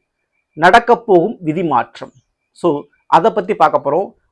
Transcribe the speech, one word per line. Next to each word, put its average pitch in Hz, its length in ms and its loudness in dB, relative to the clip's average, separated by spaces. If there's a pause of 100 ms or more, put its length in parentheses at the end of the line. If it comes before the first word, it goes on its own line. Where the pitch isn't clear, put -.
(560)
நடக்கப்போகும் 220 800 2 (140)
விதி 170 240 -4
மாற்றம், 123 420 -6 (460)
so 175 100 0 (440)
அதை 175 200 4
பத்தி 202 260 -4
பார்க்க 151 240 2
போறோம். 156 200 -2 (260)